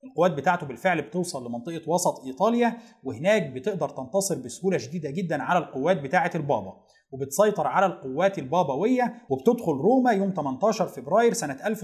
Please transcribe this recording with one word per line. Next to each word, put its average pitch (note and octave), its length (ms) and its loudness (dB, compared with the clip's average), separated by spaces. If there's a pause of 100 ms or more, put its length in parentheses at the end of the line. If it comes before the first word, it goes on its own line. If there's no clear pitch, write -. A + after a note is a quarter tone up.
القوات F3 280 2
بتاعته E3 340 0
بالفعل D3+ 360 -2
بتوصل D3 460 -6
لمنطقة D#3 400 -8
وسط E3+ 380 0
إيطاليا، A3+ 520 0 (260)
وهناك D#3 460 0
بتقدر D3 400 -4
تنتصر D3+ 480 -2
بسهولة D#3 400 -2
شديدة C#3+ 320 -8
جدًا D#3 340 -2
على E3+ 160 4
القوات D#3+ 420 0
بتاعة E3+ 340 0
البابا، C3 380 -2 (380)
وبتسيطر D3 560 0
على E3 180 4
القوات F3 540 0
البابوية، E3+ 720 0 (160)
وبتدخل F3 420 2
روما A#3+ 400 4
يوم G3 200 2
تمنتاشر E3 560 0
فبراير G3+ 460 2
سنة C#3 340 -6
ألف G#3+ 160 -2